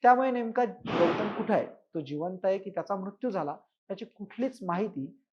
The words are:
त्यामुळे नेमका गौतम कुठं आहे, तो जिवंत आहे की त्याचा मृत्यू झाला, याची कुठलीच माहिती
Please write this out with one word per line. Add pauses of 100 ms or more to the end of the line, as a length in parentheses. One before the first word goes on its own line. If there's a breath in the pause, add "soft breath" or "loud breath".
त्यामुळे
नेमका
गौतम
कुठं
आहे,
तो
जिवंत
आहे
की
त्याचा
मृत्यू
झाला, (340)
याची
कुठलीच
माहिती (100)